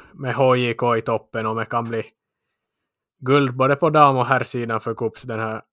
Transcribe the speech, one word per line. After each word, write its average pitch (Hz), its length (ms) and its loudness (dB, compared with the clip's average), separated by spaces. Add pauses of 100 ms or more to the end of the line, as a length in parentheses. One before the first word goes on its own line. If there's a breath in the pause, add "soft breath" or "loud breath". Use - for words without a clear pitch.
(140)
med 127 220 -6
H 131 200 4
J 123 180 0
K 120 240 0
i 113 40 -2
toppen, 113 440 -4
om 110 120 -4
det 110 80 -4
kan 120 180 -4
bli 117 200 -6 (1160)
guld 135 360 2
både 131 200 2
på 156 140 0
dam- 147 280 6
och 123 80 2
herrsidan 120 540 -2
för 113 140 -6
Kups 113 280 -6
den 113 180 -8
här 110 220 -6 (120)